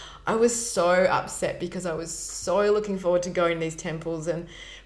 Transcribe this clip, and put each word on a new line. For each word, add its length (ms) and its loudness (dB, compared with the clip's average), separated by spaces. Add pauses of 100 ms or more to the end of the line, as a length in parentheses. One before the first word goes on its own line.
(280)
I 80 2
was 200 4
so 340 2
upset 680 2
because 280 -6
I 60 -4
was 180 -8
so 600 0
looking 280 2
forward 240 2
to 80 -4
going 240 2
to 40 -4
these 160 -2
temples 520 -4
and 200 -4 (380)